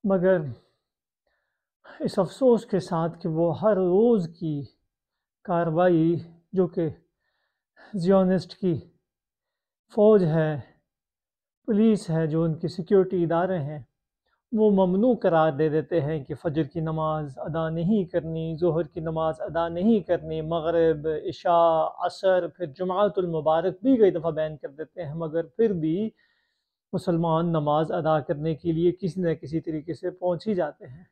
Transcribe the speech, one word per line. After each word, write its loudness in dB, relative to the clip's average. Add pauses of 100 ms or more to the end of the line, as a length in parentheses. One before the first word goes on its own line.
مگر 2 (1600)
اس -4
افسوس 2
کے -2
ساتھ -4
کہ -4
وہ 0
ہر 2
روز 2 (120)
کی -8 (640)
کاروائی 2 (360)
جو 2
کہ -2 (1040)
زیونسٹ 2
کی -2 (1200)
فوج 6
ہے، 0 (1080)
پولیس 2
ہے، 0
جو 0
ان 0
کی -6
سیکیورٹی 2
ادارے 0
ہیں، -8 (720)
وہ 4
ممنوع 4
قرار 4
دے 0
دیتے 0
ہیں -4
کہ -10
فجر -4
کی -6
نماز -4
ادا -4
نہیں 0
کرنی، -4
ظہر 0
کی -8
نماز -4
ادا -4
نہیں 2
کرنی، -4
مغرب، 0 (200)
عشاء، 2
عصر، 0
پھر -8
جمعۃ -2
المبارک 0
بھی 4
کئی 6
دفعہ -4
بین -6
کر -14
دیتے -12
ہیں، -10
مگر -4
پھر 0
بھی -2 (840)
مسلمان 0
نماز 0
ادا 0
کرنے -4
کے -4
لیے 2
کسی -6
نہ 0
کسی -8
طریقے -8
سے -8
پہنچ -6
ہی -2
جاتے -6
ہیں۔ -20